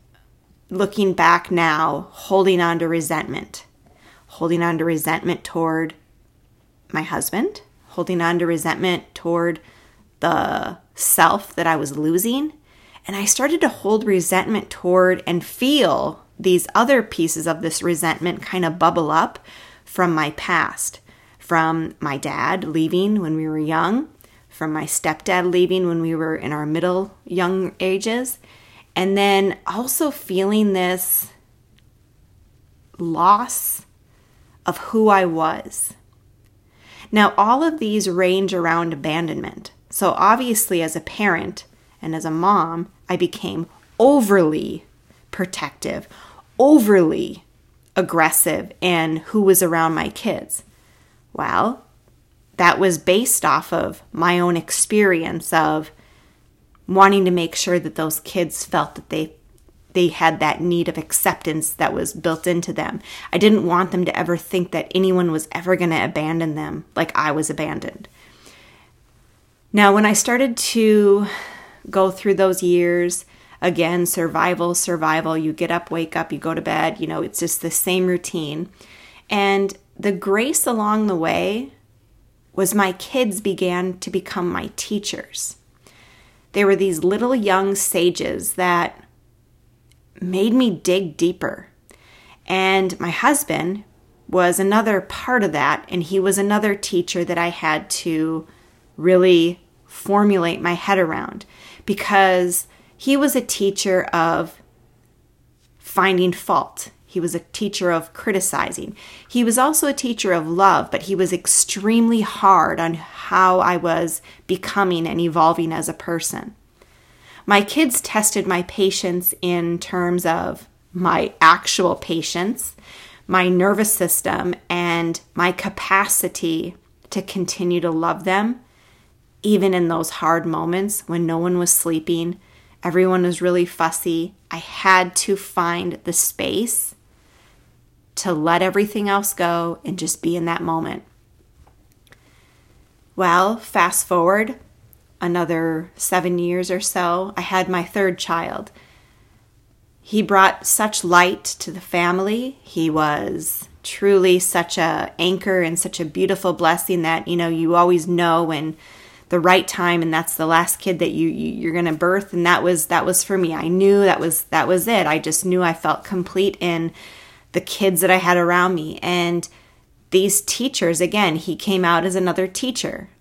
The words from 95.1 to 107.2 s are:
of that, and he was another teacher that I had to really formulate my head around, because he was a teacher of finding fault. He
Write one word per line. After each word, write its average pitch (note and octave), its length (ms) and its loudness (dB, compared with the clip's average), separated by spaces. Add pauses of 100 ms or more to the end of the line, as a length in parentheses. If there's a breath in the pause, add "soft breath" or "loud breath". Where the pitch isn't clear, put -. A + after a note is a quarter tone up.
of F#3 80 0
that, D3 380 0
and F3+ 120 -2
he F3 180 -2
was F#3+ 200 2
another G#3 340 2
teacher F3+ 500 -2
that F3 140 -4
I E3+ 120 -2
had D#3 420 -4
to D#3+ 560 -4 (500 soft breath)
really F3 640 4 (240)
formulate G3 720 2
my F3 140 -2
head G3 240 0
around, D#3+ 480 -4 (400 loud breath)
because F#3 800 2 (300 soft breath)
he C4+ 180 2
was C#4 180 2
a B3+ 80 2
teacher G3 640 0
of E3 560 -2 (1160)
finding F#3 560 0
fault. - 560 -4 (160)
He - 160 -6